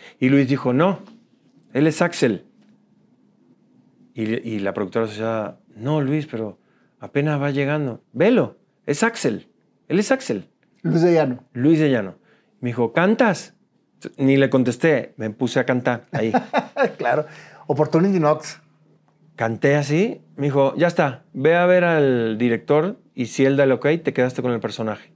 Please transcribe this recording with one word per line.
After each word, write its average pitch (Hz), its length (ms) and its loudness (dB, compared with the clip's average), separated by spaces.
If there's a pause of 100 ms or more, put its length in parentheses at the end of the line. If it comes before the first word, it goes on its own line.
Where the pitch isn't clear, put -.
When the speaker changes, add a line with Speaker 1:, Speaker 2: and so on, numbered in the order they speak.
(200)
Speaker 1:
Y 127 80 2
Luis 139 200 4
dijo, 131 240 0
"No, 170 280 2 (720)
él 143 160 2
es 156 120 -2
Axel". 127 440 0 (1700)
Y, 113 80 -8 (260)
y 110 120 -6
la 98 140 -4
productora 104 320 -4
asociada, 107 520 -6 (160)
"No, 143 260 -2
Luis, 143 260 -2
pero 110 320 -8 (420)
apenas 143 400 -2
va 143 100 -2
llegando. 139 520 -4 (100)
Velo, 175 460 2 (260)
es 147 180 -2
Axel, 156 460 -2 (400)
él 165 100 0
es 214 140 0
Axel". 117 360 -4 (340)
Speaker 2:
Luis 165 200 2
de 175 120 6
Llano. 135 300 0 (100)
Speaker 1:
Luis 151 260 4
de 151 100 4
Llano. 104 260 -2 (440)
Me 120 100 -6
dijo, 117 220 -2
"¿Cantas?". 208 640 0 (640)
Ni 135 180 2
le 135 140 4
contesté, 127 680 0
me 110 140 -6
puse 123 300 -2
a 123 40 0
cantar 123 480 -2
ahí. 113 200 -2
Speaker 2:
<laughs> - 680 -2
Claro. 135 260 -2 (440)
Opportunity 165 500 2
knocks. 151 420 -2 (760)
Speaker 1:
Canté 117 400 -2
así, 147 440 -2 (160)
me 139 100 -4
dijo, 139 300 0
"Ya 165 120 2
está, 160 340 -2 (100)
ve 151 240 2
a 175 100 2
ver 180 180 4
al 131 540 2
director 143 600 0 (160)
y 120 120 -6
si 135 180 0
él 139 120 4
da 139 80 4
el 135 80 4
ok, 127 140 -2 (160)
te 139 100 -4
quedaste 127 300 -2
con 123 100 -2
el 113 80 -4
personaje". 107 560 -8